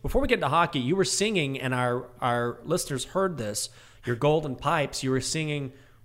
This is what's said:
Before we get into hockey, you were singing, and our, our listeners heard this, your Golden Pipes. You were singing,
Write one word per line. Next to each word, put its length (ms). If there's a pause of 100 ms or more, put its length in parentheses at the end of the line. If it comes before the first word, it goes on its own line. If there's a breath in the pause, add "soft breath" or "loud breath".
Before 220
we 40
get 120
into 80
hockey, 320
you 160
were 100
singing, 560
and 140
our, 320 (120)
our 440
listeners 420
heard 320
this, 320 (380 soft breath)
your 80
Golden 400
Pipes. 480
You 80
were 100
singing, 500 (340 soft breath)